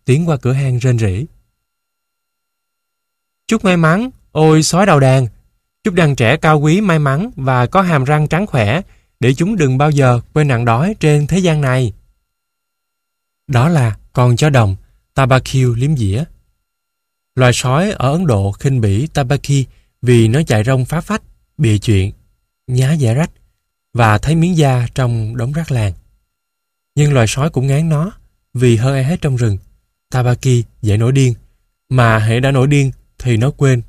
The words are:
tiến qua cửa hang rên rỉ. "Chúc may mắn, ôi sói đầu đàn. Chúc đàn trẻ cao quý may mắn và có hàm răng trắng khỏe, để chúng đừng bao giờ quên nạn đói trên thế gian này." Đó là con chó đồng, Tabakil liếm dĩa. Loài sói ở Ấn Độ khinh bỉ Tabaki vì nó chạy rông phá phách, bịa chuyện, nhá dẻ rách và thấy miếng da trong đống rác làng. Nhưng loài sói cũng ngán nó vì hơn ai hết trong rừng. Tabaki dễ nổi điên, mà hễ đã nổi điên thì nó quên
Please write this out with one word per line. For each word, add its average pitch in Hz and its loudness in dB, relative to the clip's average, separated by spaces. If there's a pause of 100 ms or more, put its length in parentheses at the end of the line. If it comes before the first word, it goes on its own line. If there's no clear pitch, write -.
tiến 160 0
qua 147 -2
cửa 123 -2
hang 131 -2
rên 120 0
rỉ. 107 -4 (2250)
"Chúc 226 -2
may 185 2
mắn, 175 0 (220)
ôi 156 4
sói 175 0
đầu 160 4
đàn. 131 2 (560)
Chúc 208 -4
đàn 156 2
trẻ 123 0
cao 156 2
quý 156 2
may 170 0
mắn 147 -2
và 127 -2
có 190 0
hàm 160 0
răng 151 0
trắng 165 -2
khỏe, 123 -2 (380)
để 127 2
chúng 185 -2
đừng 131 0
bao 147 2
giờ 127 2 (120)
quên 151 0
nạn 120 -2
đói 143 0
trên 147 2
thế 175 0
gian 160 0
này." 127 -2 (1500)
Đó 135 0
là 127 0 (160)
con 123 2
chó 151 0
đồng, 110 2 (380)
Tabakil 131 0
liếm 143 -2
dĩa. 110 -2 (1120)
Loài 123 4
sói 151 -2
ở 131 -2
Ấn 175 -2
Độ 101 0
khinh 123 -2
bỉ 107 0
Tabaki 139 -2 (360)
vì 117 4
nó 131 0
chạy 107 0
rông 131 0
phá 160 -6
phách, 214 -6 (360)
bịa 110 0
chuyện, 101 0 (560)
nhá 131 0
dẻ 120 0
rách 156 -2 (600)
và 110 2
thấy 147 -2
miếng 165 0
da 127 0
trong 120 -4
đống 120 -6
rác 156 -8
làng. 104 -2 (1040)
Nhưng 143 2
loài 117 2
sói 139 -4
cũng 135 -4
ngán 151 -2
nó 156 -2 (420)
vì 120 2
hơn 131 0
ai 135 -2
hết 175 -2
trong 135 -2
rừng. 113 -2 (520)
Tabaki 123 0 (180)
dễ 104 0
nổi 117 0
điên, 135 2 (560)
mà 117 2
hễ 113 0
đã 135 0
nổi 135 2
điên 139 2 (260)
thì 120 -2
nó 131 0
quên 131 0